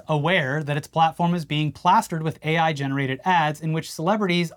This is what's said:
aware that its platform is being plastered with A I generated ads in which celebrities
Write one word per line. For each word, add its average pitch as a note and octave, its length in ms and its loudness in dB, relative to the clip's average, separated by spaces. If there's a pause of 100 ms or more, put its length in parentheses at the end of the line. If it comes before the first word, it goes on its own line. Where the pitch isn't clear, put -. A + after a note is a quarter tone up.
aware D#3 560 0
that C#3+ 140 -4
its D3 100 -6
platform D#3+ 480 0
is E3+ 120 -4
being D3+ 260 -2
plastered F3+ 500 0
with D#3+ 200 -4
A D#3+ 160 0
I D#3+ 160 2
generated C3+ 500 -2
ads D#3 380 2
in D#3+ 100 -2
which D#3 180 -4
celebrities F3 680 0